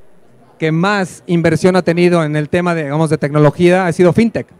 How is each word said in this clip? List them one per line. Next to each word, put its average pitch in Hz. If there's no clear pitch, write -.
que 156
más 185
inversión 170
ha 180
tenido 175
en 151
el 151
tema 175
de, 160
digamos, 151
de 156
tecnología 151
ha 165
sido 180
fintech. 214